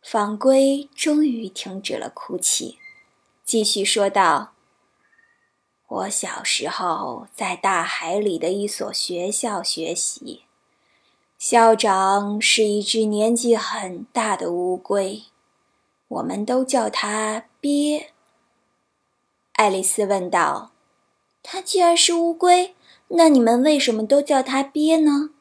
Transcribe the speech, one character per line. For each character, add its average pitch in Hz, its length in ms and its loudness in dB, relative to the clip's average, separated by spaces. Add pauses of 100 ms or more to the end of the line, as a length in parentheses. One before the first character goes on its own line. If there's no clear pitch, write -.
反 208 300 -2
龟 269 580 2
终 302 300 0
于 226 240 -4
停 190 320 -12
止 - 140 -6
了 - 160 -10
哭 - 260 -12
泣， - 400 -4 (640)
继 220 200 0
续 202 200 0
说 202 240 0
道 165 460 2 (1400)
：“我 95 200 -6
小 - 340 -6
时 - 260 -4
候 170 640 -6
在 185 220 -6
大 185 260 0
海 170 380 -4
里 196 180 -2
的 160 140 -2
一 202 160 -4
所 - 260 -6
学 180 380 -6
校 208 320 -4
学 165 320 -6
习， - 480 -8 (960)
校 226 360 6
长 202 640 0
是 214 260 2
一 208 180 0
只 220 220 0
年 214 300 2
纪 233 200 4
很 196 480 -8 (100)
大 220 240 -2
的 180 140 -6
乌 180 260 -2
龟， 202 460 -4 (840)
我 - 140 -8
们 196 240 -6
都 254 180 0
叫 247 240 -2
它 214 600 -4 (120)
鳖。” 294 540 -2 (1400)
爱 208 180 2
丽 190 100 -2
丝 202 240 0
问 190 240 -2
道 170 400 0 (720)
：“它 - 180 -12
既 381 200 -2
然 339 180 4
是 - 160 2
乌 339 180 0
龟， 359 440 4 (320)
那 330 220 6
你 277 100 8
们 240 240 4
为 302 160 4
什 254 120 -2
么 220 140 -2
都 285 160 4
叫 277 220 2
它 269 180 -2
鳖 302 360 0
呢？” 302 440 2